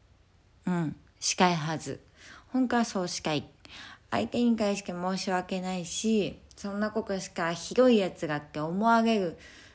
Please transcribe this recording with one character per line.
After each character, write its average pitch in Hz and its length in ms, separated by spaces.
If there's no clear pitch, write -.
う 180 60
ん、 165 240
し - 160
た 180 140
い 175 60
は 156 220
ず。 - 220
本 254 160
当 240 100
は 233 80
そ 190 180
う 175 40
し - 140
た 160 120
い。 143 140
相 208 160
手 240 160
に 233 120
対 202 200
し 190 60
て - 100
申 180 260
し 185 120
訳 185 320
な 185 140
い 175 100
し、 214 540
そ 202 160
ん 202 80
な 208 120
こ 214 120
と 196 160
し 180 100
か 170 240
ひ - 220
ど 254 140
い 233 100
や 180 120
つ 170 160
だ 147 100
っ 147 40
て - 180
思 175 260
わ 226 160
れ 226 180
る 170 180